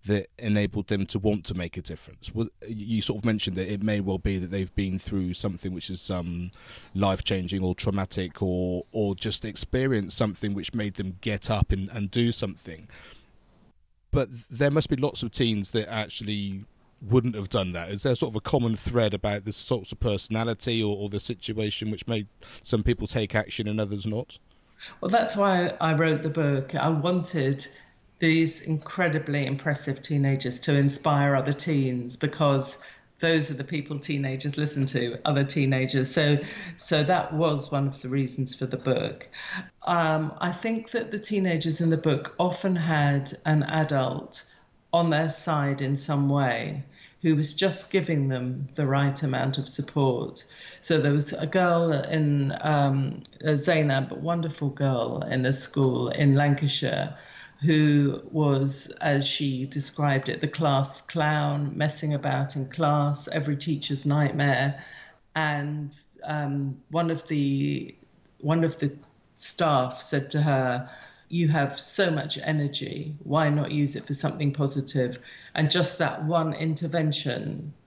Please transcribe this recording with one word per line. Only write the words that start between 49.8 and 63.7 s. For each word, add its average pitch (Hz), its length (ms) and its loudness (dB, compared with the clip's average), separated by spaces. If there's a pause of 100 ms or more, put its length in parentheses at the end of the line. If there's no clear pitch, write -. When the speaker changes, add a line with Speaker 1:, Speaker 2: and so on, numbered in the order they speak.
Speaker 2:
So 156 200 2
there 143 120 4
was 147 200 0
a - 160 -4
girl 170 440 4
in, 143 680 2
um, 139 640 2 (320)
Zainab, 143 560 2
a - 40 -8
wonderful 160 520 -2
girl 127 600 0
in 127 160 0
a 131 80 4
school 127 560 2
in 139 280 4
Lancashire, 143 800 2 (460)
who 147 580 6 (100)
was, 139 720 2
as 139 260 2
she 135 400 -2
described 139 600 0
it, 120 120 -4
the 156 80 0
class 139 520 0
clown, 147 760 0
messing 151 380 0
about 139 420 -2
in 135 120 -4
class, 147 600 0
every 143 280 -2
teacher's 143 480 -4